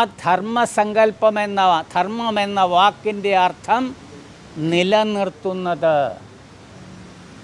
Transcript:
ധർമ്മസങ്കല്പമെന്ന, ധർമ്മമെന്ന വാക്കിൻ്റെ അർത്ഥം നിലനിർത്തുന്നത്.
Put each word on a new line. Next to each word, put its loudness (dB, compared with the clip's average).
ധർമ്മസങ്കല്പമെന്ന, 0
ധർമ്മമെന്ന -2
വാക്കിൻ്റെ 0
അർത്ഥം -2
നിലനിർത്തുന്നത്. 0